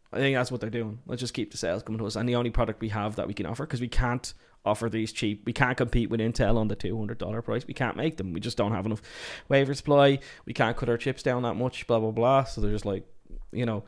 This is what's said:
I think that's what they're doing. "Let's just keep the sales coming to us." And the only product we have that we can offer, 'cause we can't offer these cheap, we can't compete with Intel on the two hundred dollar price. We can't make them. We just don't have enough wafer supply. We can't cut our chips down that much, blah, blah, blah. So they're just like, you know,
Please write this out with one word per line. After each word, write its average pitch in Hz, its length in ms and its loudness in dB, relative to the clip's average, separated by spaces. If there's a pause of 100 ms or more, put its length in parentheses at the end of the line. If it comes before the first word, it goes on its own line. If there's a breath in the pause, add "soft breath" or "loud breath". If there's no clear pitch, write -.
(140)
I - 40 -4
think 135 180 2
that's 127 160 0
what 123 100 -6
they're 113 80 -4
doing. 113 360 -6
"Let's 123 140 -6
just 123 140 -6
keep - 180 -4
the 110 60 -12
sales 87 260 -2
coming 110 160 -6
to 110 60 -4
us." 110 100 -4
And 113 140 0
the 120 60 2
only 120 140 2
product 113 320 0
we 110 80 -4
have 107 280 -4
that - 100 -2
we 104 60 -4
can 98 120 -4
offer, 120 200 -6
'cause 123 160 -4
we 123 80 -4
can't 123 440 0 (320)
offer 107 240 2
these 110 220 -2
cheap, 107 340 -2
we 120 80 -2
can't 131 240 2
compete 120 320 2
with 113 120 0
Intel 113 360 4
on 107 120 2
the 101 60 -2
two 101 220 -4
hundred 107 200 -4
dollar 104 240 -6
price. 113 260 -4
We 123 60 -8
can't 123 240 -2
make 156 200 -2
them. 95 160 -4
We 82 60 -4
just - 180 -6
don't 104 140 2
have 95 140 -2
enough 110 160 -2 (480 loud breath)
wafer 139 240 4
supply. 139 460 6 (260 soft breath)
We 117 80 -8
can't 117 240 2
cut 120 120 0
our 117 80 4
chips - 260 -4
down 123 200 2
that 113 120 0
much, 123 320 -4
blah, 117 120 4
blah, 110 120 0
blah. 127 340 4
So - 160 -6
they're 104 100 4
just 104 140 -2
like, 98 200 -2 (460)
you 123 140 -2
know, 104 220 -2